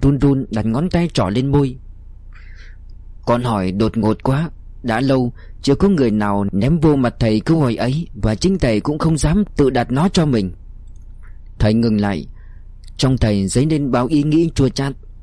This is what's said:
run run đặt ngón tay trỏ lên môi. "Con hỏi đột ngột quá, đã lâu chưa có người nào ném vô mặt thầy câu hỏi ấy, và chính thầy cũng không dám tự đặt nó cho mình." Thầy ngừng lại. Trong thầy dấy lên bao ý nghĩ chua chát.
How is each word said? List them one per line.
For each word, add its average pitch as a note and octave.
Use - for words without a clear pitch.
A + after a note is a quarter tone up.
run C#3
run C3+
đặt G#2+
ngón B2+
tay E3+
trỏ G2+
lên B2+
môi. C#3
"Con A#2+
hỏi G2+
đột G#2+
ngột G#2+
quá, C#3+
đã A#2
lâu C3
chưa C#3
có F#3+
người C#3
nào G2+
ném C3
vô D3
mặt B2
thầy A2
câu D#3+
hỏi B2
ấy, C3+
và A2
chính F#3
thầy A2+
cũng D3+
không D#3+
dám F#3
tự C3+
đặt B2
nó D3+
cho E3+
mình." G#2+
Thầy A2
ngừng A2+
lại. G2+
Trong C3
thầy G#2
dấy B2+
lên D3
bao B2
ý D3+
nghĩ D#3
chua C3
chát. C#3